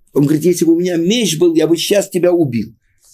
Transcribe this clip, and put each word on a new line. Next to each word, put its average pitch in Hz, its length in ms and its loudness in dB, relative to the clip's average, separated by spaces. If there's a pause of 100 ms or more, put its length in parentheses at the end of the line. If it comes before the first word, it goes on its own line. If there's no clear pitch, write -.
(140)
Он 139 100 0
говорит: 151 200 0
"Если 175 220 0
бы 165 80 2
у 165 60 0
меня 180 160 -2
меч 180 420 -2
был, 175 160 2
я 156 140 4
бы 165 100 2
сейчас 196 320 0
тебя 175 220 0
убил". 131 440 -2 (380)